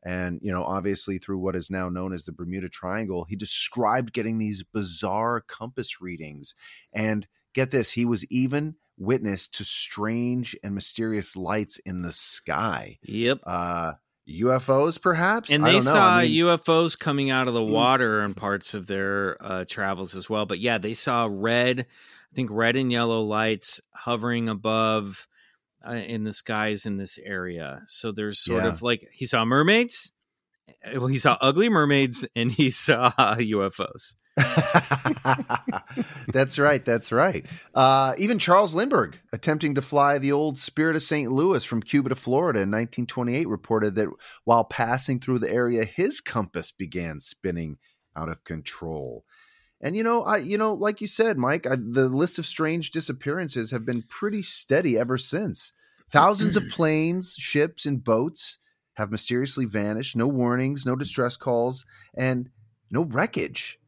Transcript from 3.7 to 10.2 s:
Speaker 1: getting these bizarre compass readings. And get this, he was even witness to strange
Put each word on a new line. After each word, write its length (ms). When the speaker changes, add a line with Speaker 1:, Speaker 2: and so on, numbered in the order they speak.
Speaker 1:
getting 260
these 260
bizarre 760
compass 580
readings. 540
And 360
get 160
this, 220
he 140
was 240
even 440
witness 520
to 160
strange 1000